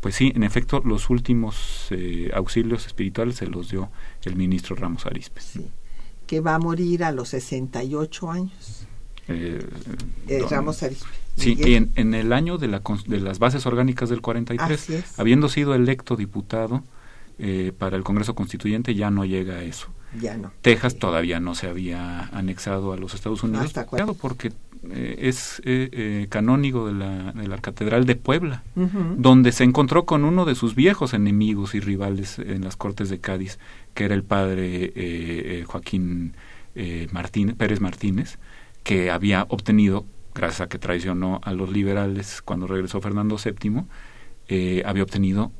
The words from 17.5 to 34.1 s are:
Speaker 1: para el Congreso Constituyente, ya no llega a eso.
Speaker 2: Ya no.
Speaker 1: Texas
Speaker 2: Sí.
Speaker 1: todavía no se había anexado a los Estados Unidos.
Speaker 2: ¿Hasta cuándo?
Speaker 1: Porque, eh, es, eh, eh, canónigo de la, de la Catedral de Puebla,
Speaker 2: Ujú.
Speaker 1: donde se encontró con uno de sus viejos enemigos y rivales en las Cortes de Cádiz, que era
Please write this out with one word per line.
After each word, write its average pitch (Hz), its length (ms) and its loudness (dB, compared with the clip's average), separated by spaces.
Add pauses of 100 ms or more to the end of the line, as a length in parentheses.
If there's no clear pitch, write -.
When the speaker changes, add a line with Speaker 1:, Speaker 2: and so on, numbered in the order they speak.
Speaker 1:
para 95 180 -2
el 95 80 -2
Congreso 104 320 0
Constituyente, 107 600 -2
ya 104 160 0
no 98 120 2
llega 92 320 -2
a 87 80 -8
eso. 85 240 -10 (320)
Speaker 2:
Ya 110 160 -6
no. 98 160 -10 (100)
Speaker 1:
Texas 123 320 6
Speaker 2:
Sí. 127 60 -10
Speaker 1:
todavía 85 400 0
no 87 160 -4
se 92 120 -6
había 87 680 -6
anexado 98 580 -4
a 95 60 -6
los 92 160 -8
Estados 107 300 -4
Unidos. 113 240 0
Speaker 2:
¿Hasta 131 180 -6
cuándo? 208 300 -2
Speaker 1:
Porque, 120 360 -6 (400)
eh, 120 280 -6
es, - 440 -4
eh, 131 300 0
eh, 107 360 -4
canónigo 123 580 2
de 104 60 -2
la, 98 380 -6
de 110 160 -8
la 98 120 -6
Catedral 107 460 2
de 123 100 4
Puebla, 143 480 -2 (120)
Speaker 2:
Ujú. 180 420 0
Speaker 1:
donde 127 360 10
se - 100 4
encontró 143 420 6
con 147 200 4
uno 175 200 4
de 143 100 2
sus 117 200 0
viejos 156 380 4
enemigos 104 640 2
y 104 40 0
rivales 98 600 -2
en 98 260 -4
las 95 100 -8
Cortes 101 340 -4
de 95 100 -6
Cádiz, 95 380 -6 (360)
que - 120 -2
era 104 100 2